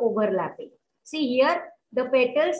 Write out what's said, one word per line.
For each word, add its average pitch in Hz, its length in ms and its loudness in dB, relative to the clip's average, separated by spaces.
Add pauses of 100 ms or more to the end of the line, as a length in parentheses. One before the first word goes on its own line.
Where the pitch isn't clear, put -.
overlapping. 196 680 -2 (340)
See 302 260 -4
here, 285 340 2 (300)
the 254 120 0 (100)
petals 294 440 2